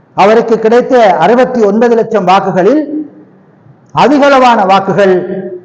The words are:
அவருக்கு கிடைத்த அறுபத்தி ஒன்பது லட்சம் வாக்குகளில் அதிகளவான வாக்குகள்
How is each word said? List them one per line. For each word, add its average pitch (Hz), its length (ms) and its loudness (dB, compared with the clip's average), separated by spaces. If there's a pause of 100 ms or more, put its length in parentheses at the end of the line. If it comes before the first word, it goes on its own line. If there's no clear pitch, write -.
(160)
அவருக்கு 214 440 2
கிடைத்த 226 560 2
அறுபத்தி 233 460 0
ஒன்பது 226 340 0
லட்சம் 214 300 -2
வாக்குகளில் 190 840 -2 (880)
அதிகளவான 254 680 2
வாக்குகள் 190 760 -2 (220)